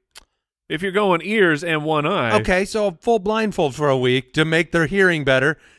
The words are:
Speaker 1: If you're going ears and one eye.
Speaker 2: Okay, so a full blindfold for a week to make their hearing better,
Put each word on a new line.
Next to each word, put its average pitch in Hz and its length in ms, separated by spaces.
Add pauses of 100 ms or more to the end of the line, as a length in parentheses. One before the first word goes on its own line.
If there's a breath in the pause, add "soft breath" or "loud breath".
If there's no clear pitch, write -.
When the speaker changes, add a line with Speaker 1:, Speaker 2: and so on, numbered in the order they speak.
(680)
Speaker 1:
If 156 140
you're 196 100
going 185 320
ears 180 400
and 156 220
one 151 220
eye. 131 340
Speaker 2:
Okay, 190 240
so 208 220
a 196 120
full 233 200
blindfold 196 560
for 147 120
a 135 100
week 127 360
to 156 100
make 160 280
their 165 160
hearing 180 360
better, 135 340 (220 soft breath)